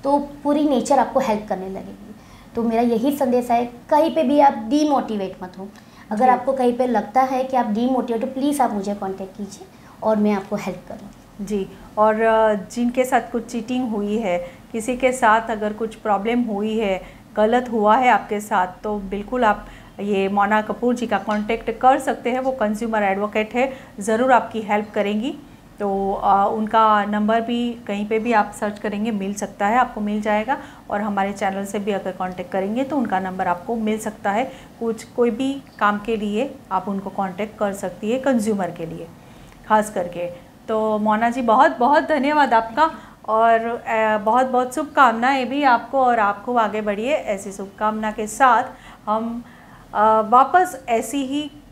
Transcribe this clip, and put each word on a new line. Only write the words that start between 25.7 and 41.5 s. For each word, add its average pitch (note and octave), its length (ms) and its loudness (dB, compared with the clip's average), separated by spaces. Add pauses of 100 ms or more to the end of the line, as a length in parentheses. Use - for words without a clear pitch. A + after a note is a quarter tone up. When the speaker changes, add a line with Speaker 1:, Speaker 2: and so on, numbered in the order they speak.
Speaker 2:
तो, G3 340 -2
आ, G3 320 2
उनका G#3+ 600 2
नंबर G#3+ 360 0
भी A#3+ 460 -4
कहीं G#3 200 -4
पे A3 120 0
भी A3+ 140 0
आप G#3 260 2
सर्च G#3 200 -4
करेंगे G#3+ 320 -4
मिल G3+ 220 -4
सकता G3+ 340 -4
है, A3+ 100 2
आपको A#3+ 240 0
मिल G#3 200 -2
जाएगा। A3 360 0 (320)
और G#3 120 -2
हमारे G3+ 320 -2
चैनल G3 320 -4
से G#3 140 -6
भी G#3 120 -4
अगर F#3 200 -4
कॉन्टैक्ट F#3 400 -8
करेंगे G3+ 320 -2
तो C#4+ 140 -2
उनका G3+ 220 0
नंबर F#3 280 -4
आपको F3 280 -2
मिल G#3+ 220 -2
सकता G#3+ 340 -6
है। A#3 140 0 (340)
कुछ, A3+ 240 -4
कोई A#3+ 280 0
भी C4+ 320 -4 (160)
काम G#3 200 2
के A3+ 160 -4
लिए G#3+ 400 -2 (160)
आप F#3+ 180 -2
उनको G3 200 -4
कॉन्टैक्ट G3 500 -6
कर G3+ 140 0
सकती G3 380 -6
है, B3+ 80 0
कंज्यूमर G#3+ 520 0
के E3 140 -10
लिए E3 220 -12 (600)
ख़ास G#3+ 220 4
करके। F3 380 -6 (400)
तो G#3+ 320 0
मोना G#3+ 300 2
जी, A#3+ 120 -2
बहुत B3+ 360 4